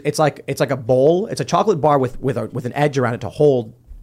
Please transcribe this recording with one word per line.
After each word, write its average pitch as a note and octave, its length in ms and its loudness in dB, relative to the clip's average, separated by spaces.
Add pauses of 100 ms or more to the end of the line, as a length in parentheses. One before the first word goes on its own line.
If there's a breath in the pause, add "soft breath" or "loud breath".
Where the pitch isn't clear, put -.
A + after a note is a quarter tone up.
it's D3 140 -2
like, C#3+ 280 0
it's C3+ 120 -4
like C#3 120 -2
a B2 60 -2
bowl. C3+ 500 2
It's - 140 -6
a B2+ 40 -6
chocolate F3+ 360 0
bar D3 160 4
with, C3 220 -2
with B2 180 -4
a, A2+ 100 -4
with A#2+ 180 -8
an A#2+ 80 -6
edge C#3+ 240 0
around A#2+ 180 2
it A2 60 -10
to G2 80 -8
hold C3 440 2 (300)